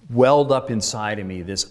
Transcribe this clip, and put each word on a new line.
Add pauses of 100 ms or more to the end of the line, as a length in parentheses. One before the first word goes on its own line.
(100)
welled
up
inside
of
me
this